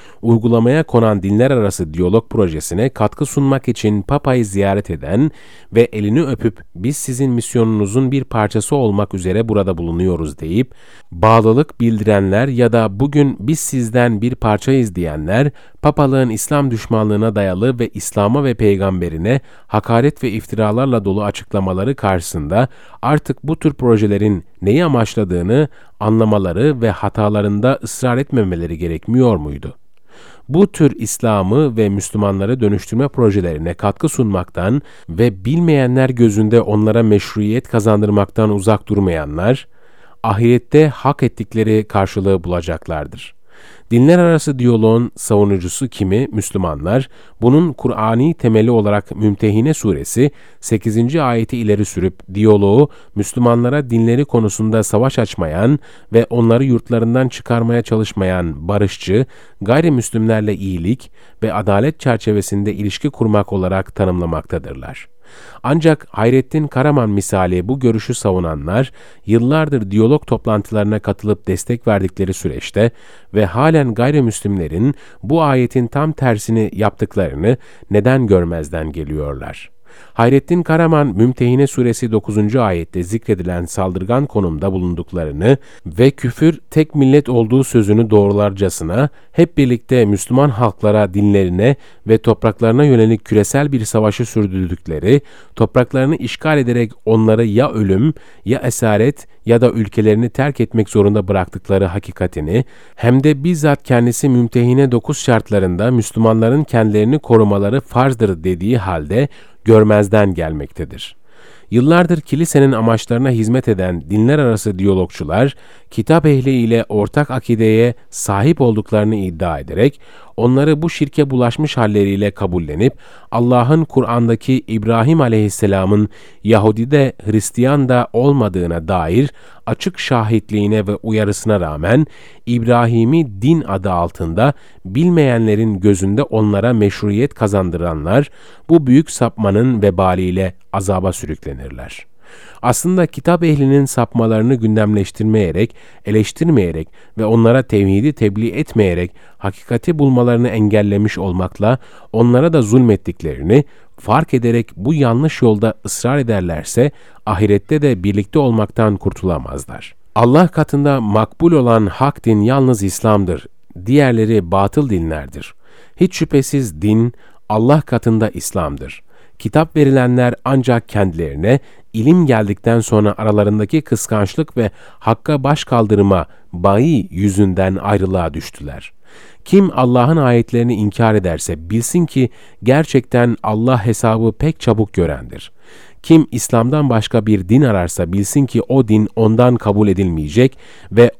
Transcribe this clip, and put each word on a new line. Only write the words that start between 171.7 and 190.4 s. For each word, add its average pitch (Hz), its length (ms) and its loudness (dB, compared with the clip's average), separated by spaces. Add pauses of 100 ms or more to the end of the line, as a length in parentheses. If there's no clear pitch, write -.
ilim 151 340 2
geldikten 113 540 0
sonra 107 380 2
aralarındaki 107 640 0
kıskançlık 107 760 -4
ve 120 140 0 (280)
hakka 131 460 -2
baş 147 200 -2
kaldırma, 101 600 2 (260)
bayi 101 580 0
yüzünden 95 640 0
ayrılığa 92 580 -2
düştüler. - 580 -14 (520)
Kim 190 300 4
Allah'ın 123 420 2
ayetlerini 120 580 0
inkar 107 400 0
ederse 85 560 -4
bilsin 120 360 0
ki 127 240 -2 (320)
gerçekten 123 800 0
Allah 110 440 0
hesabı 113 460 0
pek - 280 -4
çabuk 110 320 0
görendir. 71 600 -6 (500)
Kim 160 280 6
İslam'dan 123 600 0
başka 110 360 0
bir 95 220 0
din 127 140 4
ararsa 90 500 0
bilsin 101 340 0
ki - 160 -2
o 127 260 0
din 107 280 2
ondan 117 400 2
kabul 104 320 0
edilmeyecek 90 720 0 (340)